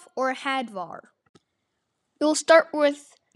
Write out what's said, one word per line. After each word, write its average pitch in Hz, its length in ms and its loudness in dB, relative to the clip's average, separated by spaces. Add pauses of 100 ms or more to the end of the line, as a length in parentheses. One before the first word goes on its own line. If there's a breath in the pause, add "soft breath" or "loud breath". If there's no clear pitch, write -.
(180)
or 262 180 -4
Hadvar. 220 640 -8 (1200)
We'll 302 160 2
start 320 380 4
with 285 420 -2 (200)